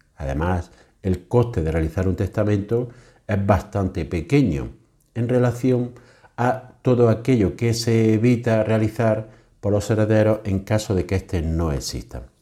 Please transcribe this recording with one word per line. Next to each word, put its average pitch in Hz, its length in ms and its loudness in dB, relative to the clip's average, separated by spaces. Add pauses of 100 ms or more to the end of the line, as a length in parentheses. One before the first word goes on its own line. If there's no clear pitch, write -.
(160)
Además, 80 560 -4 (300)
el 92 260 -4
coste 117 360 0
de 80 80 -2
realizar 82 360 -2
un 92 80 0
testamento 104 760 -2 (380)
es 101 180 -2
bastante 92 600 0
pequeño 85 640 0 (460)
en 117 120 -2
relación 123 680 0 (420)
a 123 300 -2 (140)
todo 120 280 4
aquello 107 460 2
que 117 200 0
se 113 400 2
evita 113 480 2
realizar 110 680 0 (300)
por 101 120 -2
los 101 200 0
herederos 107 540 2
en 95 140 -2
caso 107 360 -2
de 87 100 0
que 95 100 -4
éste 92 280 -4
no 80 280 0
exista. 62 520 -8 (180)